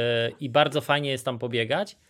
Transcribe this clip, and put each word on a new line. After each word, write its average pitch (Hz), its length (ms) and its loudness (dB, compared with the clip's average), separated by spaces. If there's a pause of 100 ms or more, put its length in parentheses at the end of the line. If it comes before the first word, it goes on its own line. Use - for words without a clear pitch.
(400)
i 139 100 -8
bardzo 143 320 4
fajnie 143 280 0
jest 131 160 -4
tam 123 140 -4
pobiegać, 123 580 -2 (120)